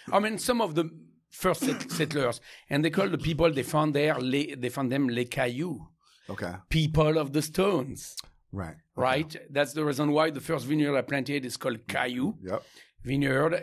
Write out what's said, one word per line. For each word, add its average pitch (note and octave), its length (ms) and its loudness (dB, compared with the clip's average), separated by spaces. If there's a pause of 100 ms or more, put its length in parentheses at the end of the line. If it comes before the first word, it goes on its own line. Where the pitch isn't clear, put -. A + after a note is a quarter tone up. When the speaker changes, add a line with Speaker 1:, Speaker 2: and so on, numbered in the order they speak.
(120)
Speaker 1:
I G3 80 4
mean, G#3+ 180 0
some A#3 240 0
of E3+ 140 -2
the D#3+ 160 0 (400)
first - 300 0
set-, B3+ 300 -2
<coughs> - 60 -4
settlers, C#3+ 440 0 (280)
and D3 160 2
they E3 60 2
call G3 180 2
the E3 80 -2
people D#3+ 340 2
they C3+ 120 -2
found D3+ 320 2
there, D3 240 2
les, C3+ 340 0
they B2 160 -4
found B2+ 220 -2
them C3+ 180 2
les A#2+ 160 0
cailloux. B2+ 540 -2 (500)
Speaker 2:
Okay. F#2+ 240 -6 (160)
Speaker 1:
People D#3 480 4
of C#3 160 0
the D3+ 80 2
stones. D3+ 720 -2 (360)
Speaker 2:
Right. F2+ 180 -6
Okay. D#2 80 -16 (180)
Speaker 1:
Right? C#3 400 0 (140)
That's C#3+ 240 0
the D#3 100 -2
reason D3 300 2
why D#3 160 4
the C#3+ 100 -6
first C#3 260 -4
vineyard C#3+ 300 2
I C3 60 4
planted C3+ 420 -2
is B2 140 -6
called B2 320 -4
Caillou B2+ 520 -2
Speaker 2:
Yep. F#2 220 -4 (400)
Speaker 1:
Vineyard, C#3 600 2